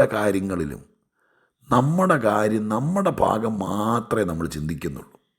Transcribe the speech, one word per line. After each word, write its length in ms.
കാര്യങ്ങളിലും 760
നമ്മുടെ 520
കാര്യം, 480
നമ്മുടെ 480
ഭാഗം 420
മാത്രമേ 680
നമ്മൾ 240
ചിന്തിക്കുന്നുള്ളൂ. 680